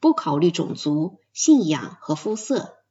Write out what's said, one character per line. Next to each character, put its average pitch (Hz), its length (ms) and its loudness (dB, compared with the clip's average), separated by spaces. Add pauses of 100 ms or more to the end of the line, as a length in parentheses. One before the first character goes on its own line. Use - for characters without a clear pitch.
不 311 120 6
考 147 240 -2
虑 170 140 4
种 165 240 -4
族、 151 440 -2 (120)
信 277 340 2
仰 147 360 -4
和 156 140 -4
肤 214 200 -6
色 220 440 -6 (120)